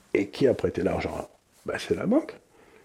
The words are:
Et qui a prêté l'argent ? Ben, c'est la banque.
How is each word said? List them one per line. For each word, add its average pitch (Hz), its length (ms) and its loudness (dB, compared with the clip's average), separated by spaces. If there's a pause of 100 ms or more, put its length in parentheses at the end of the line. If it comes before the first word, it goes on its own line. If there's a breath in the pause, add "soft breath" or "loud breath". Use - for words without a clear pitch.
(140)
Et 98 140 2
qui - 180 2
a 113 80 6
prêté - 280 -2
l'argent ? 82 460 -2 (380)
Ben, - 120 -4
c'est - 180 -2
la - 100 -4
banque. 269 280 2 (500 soft breath)